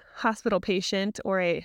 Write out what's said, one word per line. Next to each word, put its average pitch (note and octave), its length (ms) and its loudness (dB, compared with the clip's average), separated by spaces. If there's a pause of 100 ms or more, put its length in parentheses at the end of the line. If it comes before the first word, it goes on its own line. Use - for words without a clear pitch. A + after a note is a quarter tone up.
(160)
hospital A3 420 0
patient G3 680 -2
or F#3+ 160 2
a F3 240 0